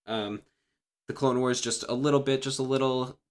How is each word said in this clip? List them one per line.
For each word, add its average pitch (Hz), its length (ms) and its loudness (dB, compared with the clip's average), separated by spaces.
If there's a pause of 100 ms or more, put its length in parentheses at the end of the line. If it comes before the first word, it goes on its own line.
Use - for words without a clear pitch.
um, 104 360 -6 (640)
the 131 80 -8
Clone 127 260 2
Wars 127 200 2
just 117 280 -4
a 120 60 -2
little 143 260 4
bit, 135 220 0
just 135 160 -4
a 135 60 0
little, 131 540 0 (120)